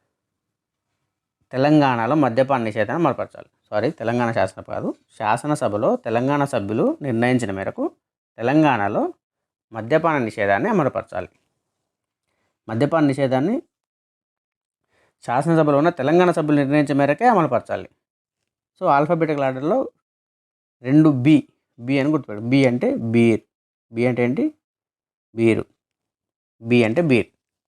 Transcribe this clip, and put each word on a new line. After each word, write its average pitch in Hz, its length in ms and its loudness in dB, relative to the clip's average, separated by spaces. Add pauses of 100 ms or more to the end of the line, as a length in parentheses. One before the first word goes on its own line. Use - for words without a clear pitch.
(1500)
తెలంగాణలో 135 640 2 (100)
మద్యపాన 127 440 0
నిషేధాన్ని 117 340 -2
అమలుపరచాలి. - 460 -4 (200)
సారీ, 110 220 -2 (100)
తెలంగాణ 117 300 -2
శాసనసభ 98 440 -4
కాదు, 147 160 -6 (280)
శాసనసభలో 117 760 -2
తెలంగాణ 131 480 -2 (100)
సభ్యులు 123 480 -2
నిర్ణయించిన 120 500 -2
మేరకు 98 340 -6 (520)
తెలంగాణలో 135 760 0 (580)
మద్యపాన 151 460 -2 (120)
నిషేధాన్ని 104 400 0
అమలుపరచాలి. 135 600 -4 (1400)
మద్యపాన 143 340 0 (100)
నిషేధాన్ని 139 480 -2 (1600)
శాసనసభలో 147 520 2
ఉన్న 151 200 4
తెలంగాణ 170 400 2
సభ్యులు 151 240 0
నిర్ణయించే 143 380 0
మేరకే 143 320 0
అమలుపరచాలి. 123 580 -2 (880)
So - 60 -8 (100)
ఆల్ఫాబెటికల్ 151 540 0
ఆర్డర్లో 135 300 -2 (1120)
రెండు 151 220 6 (160)
బి, 151 100 6 (440)
బి 131 200 -2
అని 135 140 -2
గుర్తుపెట్టు. 110 380 -6
బి 139 80 4 (100)
అంటే 123 180 -2 (260)
బీర్. 117 300 4 (480)
బి 117 180 -4
అంటే 123 180 -2
ఏంటి? 156 180 -2 (920)
బీరు. 113 300 2 (960)
బి 117 160 0 (100)
అంటే 113 220 0
బీర్. 117 200 2 (380)